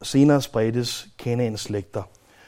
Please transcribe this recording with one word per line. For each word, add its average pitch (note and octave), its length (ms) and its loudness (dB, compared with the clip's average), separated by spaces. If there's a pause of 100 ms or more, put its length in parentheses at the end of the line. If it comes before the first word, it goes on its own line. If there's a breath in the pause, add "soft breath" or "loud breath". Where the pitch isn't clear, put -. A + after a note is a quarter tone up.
Senere C#3+ 400 4
spredtes A#2 680 -4 (100)
Kanaans A#2 440 -4
slægter. G#2 420 -8 (440 soft breath)